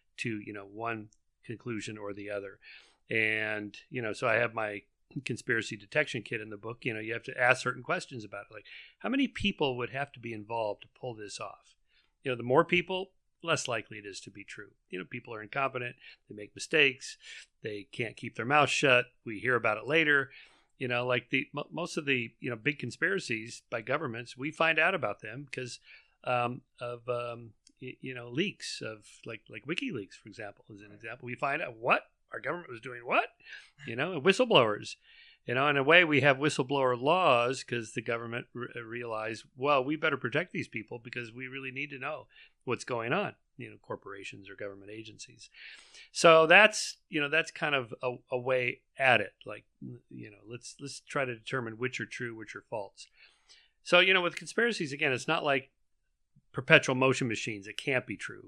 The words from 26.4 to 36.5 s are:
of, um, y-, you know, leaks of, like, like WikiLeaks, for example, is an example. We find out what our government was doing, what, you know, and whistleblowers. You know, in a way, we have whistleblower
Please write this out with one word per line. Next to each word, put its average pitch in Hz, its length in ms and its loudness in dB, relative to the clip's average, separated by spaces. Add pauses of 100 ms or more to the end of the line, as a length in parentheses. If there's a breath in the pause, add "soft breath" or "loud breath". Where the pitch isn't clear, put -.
of, 120 300 -8
um, 120 420 -6 (300)
y-, 127 180 -12
you 131 140 -10
know, 120 160 -12
leaks 151 520 -4
of, 110 240 -10 (200)
like, 113 240 -12
like 113 160 -16
WikiLeaks, 156 480 -6
for - 160 -20
example, 101 340 -14 (100)
is 101 80 -18
an 104 120 -20
example. 113 320 -14
We 120 100 -8
find 147 260 -2
out 127 140 -8
what 135 280 0 (280)
our 117 80 -10
government 156 300 -6
was 120 100 -12
doing, 123 260 -12
what, 170 220 2 (580 loud breath)
you 117 120 -6
know, 170 160 -2
and 139 100 -4
whistleblowers. 160 720 4 (500 soft breath)
You 120 100 -2
know, 139 120 4
in 143 80 4
a 135 80 4
way, 170 220 10
we 147 160 6
have 135 160 8
whistleblower 135 640 2